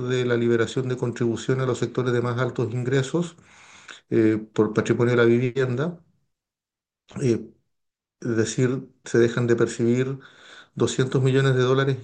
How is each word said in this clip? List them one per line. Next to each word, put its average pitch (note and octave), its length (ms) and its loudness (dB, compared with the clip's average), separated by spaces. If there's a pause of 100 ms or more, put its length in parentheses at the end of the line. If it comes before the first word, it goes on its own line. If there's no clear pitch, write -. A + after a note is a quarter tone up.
de B2+ 240 -2
la A#2+ 100 0
liberación A#2 520 0
de B2+ 100 -2
contribuciones A#2+ 680 -2
a - 20 -2
los B2 120 -2
sectores B2 340 -2
de A#2+ 100 0
más A#2+ 180 -2
altos B2+ 340 -2
ingresos, C3+ 600 -2 (760)
eh, A2 280 2 (160)
por G#2+ 200 0
patrimonio A#2 380 0
de A#2+ 60 2
la A#2+ 60 6
vivienda. B2 760 0 (1200)
Eh, A#2+ 300 -2 (680)
es A#2 160 -4
decir, B2+ 520 0 (160)
se - 140 0
dejan A#2+ 300 2
de A#2+ 80 4
percibir A#2+ 640 0 (560)
doscientos C3 480 0
millones C3 340 2
de B2+ 60 4
dólares C3 420 2